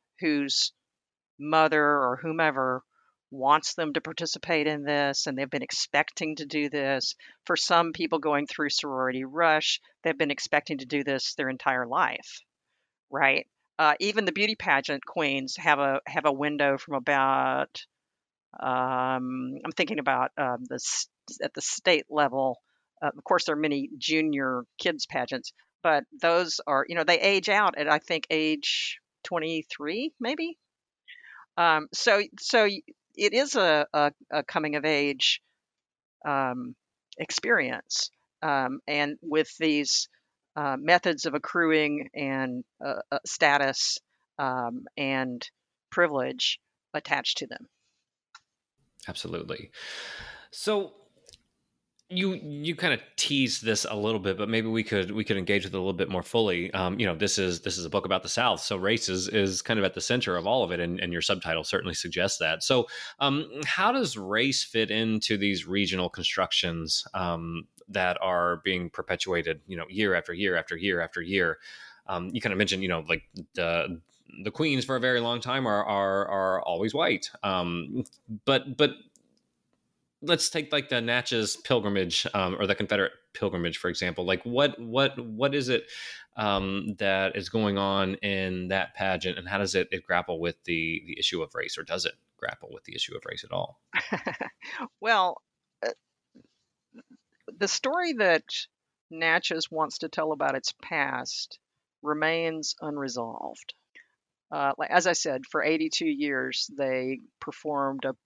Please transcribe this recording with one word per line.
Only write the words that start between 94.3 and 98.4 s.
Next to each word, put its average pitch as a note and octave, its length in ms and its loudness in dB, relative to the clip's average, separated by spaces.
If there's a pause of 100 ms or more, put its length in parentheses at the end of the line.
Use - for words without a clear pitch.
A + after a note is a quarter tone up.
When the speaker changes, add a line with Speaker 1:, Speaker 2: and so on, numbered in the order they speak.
Speaker 1:
Well, G3+ 420 2 (440)
uh, A#2 40 0 (1700)
the F#3+ 120 0
story E4 460 0
that F3+ 300 4 (640)